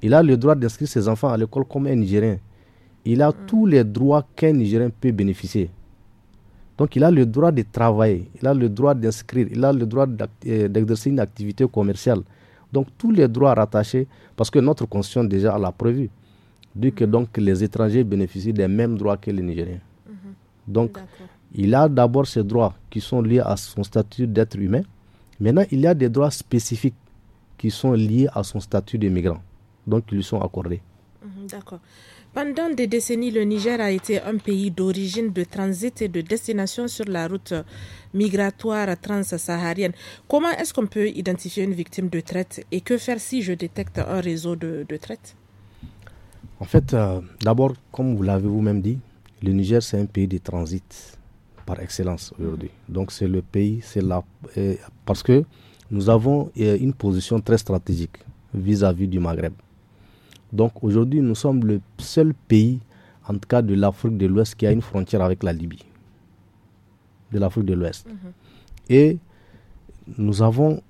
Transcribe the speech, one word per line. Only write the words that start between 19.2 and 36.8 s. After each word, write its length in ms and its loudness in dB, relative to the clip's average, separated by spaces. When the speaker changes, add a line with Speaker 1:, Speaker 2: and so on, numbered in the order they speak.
Speaker 1:
les 120 -2
Nigériens. 380 -6
Speaker 2:
Mhm. 60 -18
Speaker 1:
Donc, 280 0
Speaker 2:
D'accord. 320 -20
Speaker 1:
il 200 2
a 140 6
d'abord 380 2
ses 180 -2
droits 300 0
qui 140 -6
sont 180 -2
liés 200 4
à 180 0
son 240 -8
statut 440 -2
d'être 300 0
humain. 260 0
Maintenant, 320 4
il 100 0
y 60 4
a 80 6
des 140 2
droits 220 2
spécifiques 640 -2
qui 120 -2
sont 220 0
liés 400 2
à 100 -4
son 180 -6
statut 360 -4
de 140 0
migrant, 320 0
donc 200 0
qui 80 -8
lui 100 0
sont 160 -4
accordés. 400 -6
Speaker 2:
Mhm, 260 -18
d'accord. 320 -18
Pendant 400 -4
des 140 -2
décennies, 460 -2
le 100 0
Niger 380 -2
a 100 -2
été 300 -2
un 160 -6
pays 340 -2
d'origine, 600 -4
de 100 -4
transit 580 -6
et 60 -4
de 140 -4
destination 640 -4